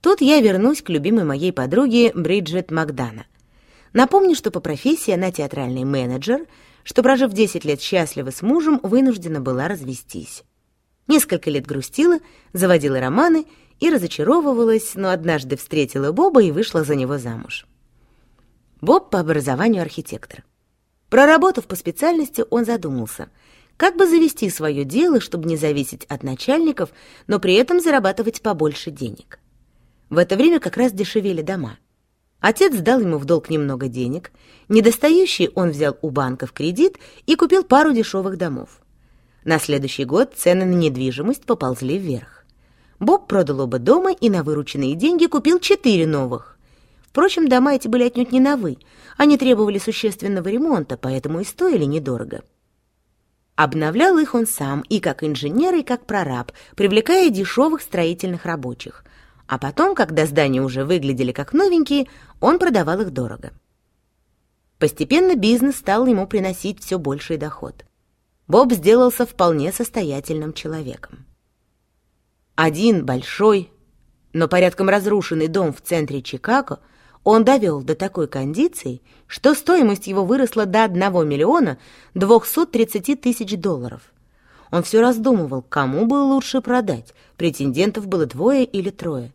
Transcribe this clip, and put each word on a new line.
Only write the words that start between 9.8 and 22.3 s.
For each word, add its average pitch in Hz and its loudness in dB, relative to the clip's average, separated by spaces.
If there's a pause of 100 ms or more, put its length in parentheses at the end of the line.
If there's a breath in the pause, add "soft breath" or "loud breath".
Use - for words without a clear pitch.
Несколько 262 0
лет 139 -4
грустила, 302 -2 (340 soft breath)
заводила 165 2
романы 302 2 (340 soft breath)
и 311 2
разочаровывалась, 226 0
но 190 -4
однажды 160 -2
встретила 143 -4
Боба 285 4
и 175 4
вышла 165 -2
за 143 -2
него 135 -4
замуж. 117 -12 (1160)
Боб 277 4
по 190 0
образованию 156 0
архитектор. - -12 (640)
Проработав 302 4
по 185 -10
специальности, 285 -2